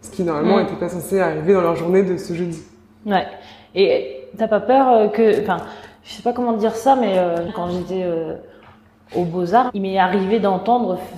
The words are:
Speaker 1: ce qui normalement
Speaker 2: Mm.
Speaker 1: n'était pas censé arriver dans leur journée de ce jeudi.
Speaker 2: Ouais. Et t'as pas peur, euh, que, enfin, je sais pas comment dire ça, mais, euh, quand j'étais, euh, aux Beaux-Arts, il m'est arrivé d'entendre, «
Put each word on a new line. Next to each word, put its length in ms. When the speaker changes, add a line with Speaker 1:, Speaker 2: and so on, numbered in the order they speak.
Speaker 1:
ce 80
qui 140
normalement 340
Speaker 2:
Mm. 40
Speaker 1:
n'était 160
pas 120
censé 300
arriver 340
dans 80
leur 140
journée 260
de 160
ce 160
jeudi. 300
Speaker 2:
Ouais. 220
Et 480
t'as 100
pas 140
peur, 280
euh, 200
que, 340
enfin, 140
je 100
sais 100
pas 100
comment 200
dire 220
ça, 240
mais, 180
euh, 180
quand 140
j'étais, 340
euh, 300
aux 80
Beaux-Arts, 500
il 80
m'est 160
arrivé 420
d'entendre, « 600